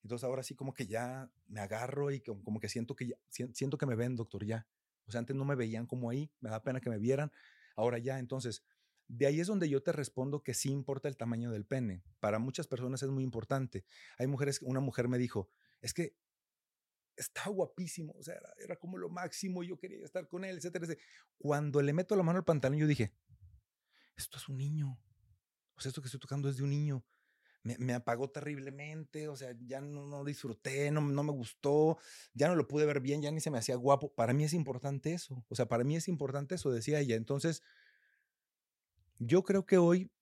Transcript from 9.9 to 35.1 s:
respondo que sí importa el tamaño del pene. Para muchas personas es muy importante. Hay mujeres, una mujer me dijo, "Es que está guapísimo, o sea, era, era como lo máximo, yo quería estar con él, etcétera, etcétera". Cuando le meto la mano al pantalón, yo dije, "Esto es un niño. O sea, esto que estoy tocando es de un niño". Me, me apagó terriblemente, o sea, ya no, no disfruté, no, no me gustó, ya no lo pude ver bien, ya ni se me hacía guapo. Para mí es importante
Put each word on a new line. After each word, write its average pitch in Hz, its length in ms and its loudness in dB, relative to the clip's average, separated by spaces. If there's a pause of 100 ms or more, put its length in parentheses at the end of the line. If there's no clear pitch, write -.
respondo 139 500 -4
que 127 120 -4
sí - 160 0
importa 139 380 -2
el 131 80 -4
tamaño 117 340 -2
del 107 140 -4
pene. 110 380 -2 (180)
Para 107 180 2
muchas 131 280 -2
personas 127 360 -4
es 135 80 -2
muy 135 140 0
importante. 120 600 -2 (340)
Hay 123 80 0
mujeres, 139 360 0
una 131 180 0
mujer 123 280 0
me 127 100 2
dijo, 120 300 0 (320)
"Es - 140 -8
que - 220 -4 (1000)
está - 340 -8
guapísimo, 175 680 -4
o - 40 -18
sea, - 120 -12
era, - 240 -16
era - 180 -10
como 185 220 -12
lo 180 120 -6
máximo, 180 520 -4
yo 175 160 -8
quería - 260 -14
estar 180 240 -6
con 180 160 -8
él, 185 140 -8
etcétera, 170 280 -6
etcétera". 165 200 -6 (320)
Cuando 147 420 4
le 143 120 6
meto 180 240 4
la 190 60 6
mano 170 160 4
al 185 60 -2
pantalón, 143 340 4
yo 156 80 6
dije, 127 280 4 (1040)
"Esto - 220 -12
es - 100 -14
un 135 100 -6
niño. 143 400 -2 (760)
O - 40 -18
sea, 135 100 -4
esto 139 120 -8
que 127 60 -12
estoy 131 120 -10
tocando 139 280 -2
es 135 80 -2
de 139 80 -2
un 139 60 2
niño". 143 340 0 (600)
Me, 117 140 -4
me 123 160 0
apagó 120 340 -2
terriblemente, 147 1000 -10
o 143 80 -10
sea, 127 180 -12 (120)
ya 135 140 -8
no, 143 240 -10
no 143 200 -8
disfruté, 139 680 -2
no, 151 100 2
no 143 220 2
me 151 80 0
gustó, 147 680 4 (380)
ya 143 140 6
no 180 80 6
lo 147 100 4
pude 151 200 4
ver 147 140 2
bien, 143 220 0
ya 147 80 0
ni 160 100 -2
se 156 120 -2
me 175 60 0
hacía 127 180 0
guapo. 135 400 4
Para 117 160 4
mí 147 100 6
es 151 100 2
importante 139 600 -2